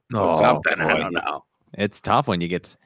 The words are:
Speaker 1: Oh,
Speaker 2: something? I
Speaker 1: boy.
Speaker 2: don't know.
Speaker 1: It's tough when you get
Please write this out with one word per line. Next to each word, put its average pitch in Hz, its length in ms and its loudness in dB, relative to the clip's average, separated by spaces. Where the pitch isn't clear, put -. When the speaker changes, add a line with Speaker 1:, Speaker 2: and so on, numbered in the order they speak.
Speaker 1:
Oh, 90 240 2
Speaker 2:
something? 85 420 2
I 85 140 0
Speaker 1:
boy. - 60 2
Speaker 2:
don't 87 140 -4
know. 73 300 -6
Speaker 1:
It's 101 240 -4
tough 117 280 0
when 92 120 0
you 85 60 -2
get 85 400 -6